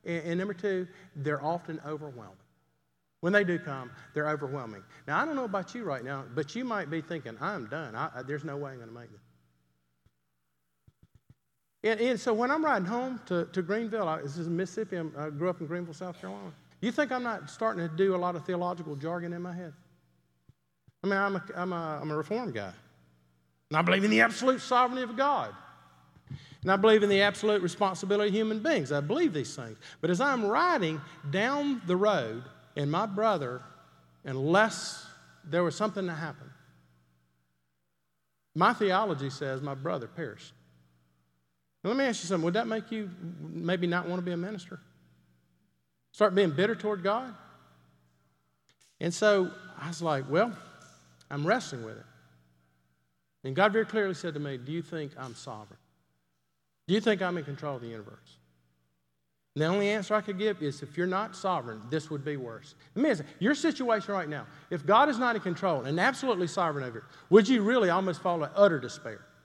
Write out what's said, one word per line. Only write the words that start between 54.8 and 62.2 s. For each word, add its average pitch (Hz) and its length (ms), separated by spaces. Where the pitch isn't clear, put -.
think 156 360
I'm 127 180
sovereign? 107 440
Do 180 80
you 220 40
think 214 220
I'm 180 160
in 147 80
control 143 320
of 120 40
the 117 60
universe?" 110 500
And 147 60
the 156 60
only 202 200
answer 208 280
I 208 60
could 202 160
give 196 240
is, 143 220
"If - 140
you're 175 100
not 190 260
sovereign, 120 560
this 156 200
would 143 160